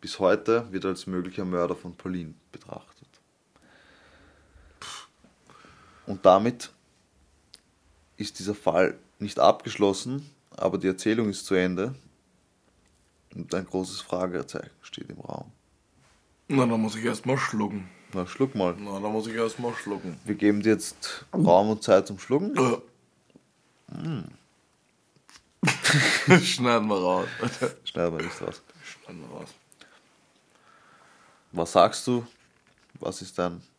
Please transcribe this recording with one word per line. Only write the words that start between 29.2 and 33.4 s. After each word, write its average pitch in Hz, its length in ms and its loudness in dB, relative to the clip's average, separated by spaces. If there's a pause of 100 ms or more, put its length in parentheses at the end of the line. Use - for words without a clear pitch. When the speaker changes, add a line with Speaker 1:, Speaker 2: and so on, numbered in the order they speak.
Speaker 2:
wir 64 160 -16
raus. 82 120 -16 (2000)
Speaker 1:
Was 85 200 -4
sagst 98 360 6
du? 120 180 0 (760)
Was - 220 -6
ist 92 180 -14